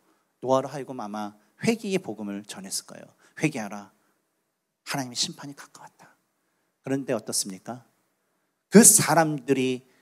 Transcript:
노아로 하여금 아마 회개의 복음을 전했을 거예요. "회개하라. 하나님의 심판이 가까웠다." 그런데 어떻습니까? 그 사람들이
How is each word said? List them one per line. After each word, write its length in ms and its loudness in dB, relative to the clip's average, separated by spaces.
노아로 260 2
하여금 320 -12
아마 340 -8
회개의 360 -2
복음을 460 -8
전했을 400 -12
거예요. 180 -20
"회개하라. 500 -6
하나님의 320 -8
심판이 400 -6
가까웠다." 600 -20
그런데 300 -4
어떻습니까? 720 -8
그 140 12
사람들이 1040 4